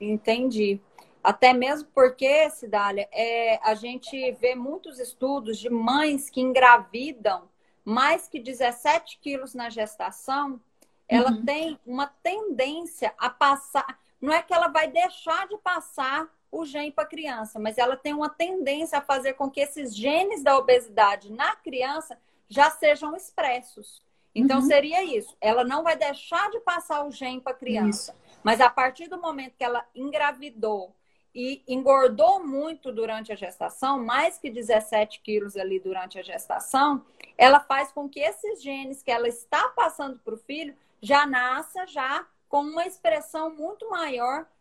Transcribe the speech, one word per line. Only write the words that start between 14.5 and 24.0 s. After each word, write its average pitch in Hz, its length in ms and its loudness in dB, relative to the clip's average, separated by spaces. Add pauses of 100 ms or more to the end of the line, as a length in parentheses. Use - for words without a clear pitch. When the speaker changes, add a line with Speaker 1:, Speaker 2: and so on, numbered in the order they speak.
Speaker 1:
ela 339 140 4
vai 311 200 2
deixar 349 600 -2
de 403 100 -10
passar 320 720 -4 (220)
o 320 140 -8
gene 294 280 -8
pra 302 120 -2
criança, 269 540 -10
mas 214 200 -4
ela 247 180 2
tem 294 180 -6
uma 294 140 -2
tendência 320 720 -4
a 285 40 -2
fazer 269 320 -2
com 277 160 -4
que 277 100 -6
esses 285 340 -6
genes 311 480 -2
da 277 140 6
obesidade 214 760 2
na 285 240 -2
criança 269 600 -6 (320)
já 285 220 4
sejam 302 440 0
expressos. 254 880 -6 (320)